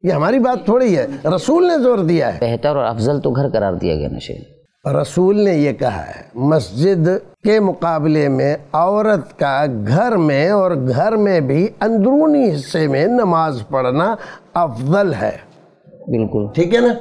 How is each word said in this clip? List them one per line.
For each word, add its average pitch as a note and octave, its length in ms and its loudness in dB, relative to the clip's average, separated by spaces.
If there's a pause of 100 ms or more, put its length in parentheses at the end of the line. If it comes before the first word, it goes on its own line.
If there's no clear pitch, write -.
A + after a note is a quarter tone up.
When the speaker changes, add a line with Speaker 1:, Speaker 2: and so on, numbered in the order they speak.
Speaker 1:
ये F3 80 0
हमारी E3+ 280 0
बात B3+ 280 0
थोड़ी A#3 280 2
है, B2+ 120 0 (200)
रसूल C#4+ 400 2
ने E4+ 120 2
जोर A#3+ 220 2
दिया D#3+ 280 0
है। G2+ 100 -6
Speaker 2:
बेहतर A#2+ 380 0
और B2+ 80 0
अफजल A#2 340 0
तो C#3+ 120 -2
घर C3+ 180 0
करार G2+ 260 0
दिया E2+ 200 -2
गया C#2+ 140 -4
ना C2 100 -10
शेख। - 260 -14 (400)
Speaker 1:
रसूल D3+ 520 0
ने G3+ 180 2
ये D3 180 0
कहा G#2+ 280 -4
है, - 240 -14 (140)
मस्जिद D3+ 680 0 (360)
के G#3+ 160 2
मुकाबले D#3+ 720 0
में C3+ 420 -2
औरत G3+ 580 0 (100)
का C#3+ 280 0
घर C3+ 500 0
में D#3 340 2
और F#3+ 260 2
घर C3+ 400 0
में F#3+ 300 2
भी D3+ 180 2 (160)
अंदरूनी C4+ 600 2
हिस्से D#3 440 -2
में C#3 200 2
नमाज E3 560 0
पढ़ना C3 420 0 (500)
अफजल D#3+ 580 0
है। G#2+ 200 -4 (760)
Speaker 2:
बिल्कुल। G#2+ 460 -2
Speaker 1:
ठीक F3 180 0
है A#3+ 80 4
ना? A#3+ 200 2